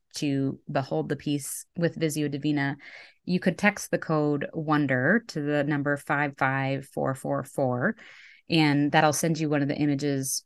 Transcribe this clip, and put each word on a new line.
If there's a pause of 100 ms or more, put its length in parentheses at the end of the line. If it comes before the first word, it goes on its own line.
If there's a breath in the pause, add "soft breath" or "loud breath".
(160)
to (120)
behold
the
piece (100)
with
Visio
Divina, (480 loud breath)
you
could
text
the
code
wonder
to
the
number
five
five
four
four
four, (520 loud breath)
and
that'll
send
you
one
of
the
images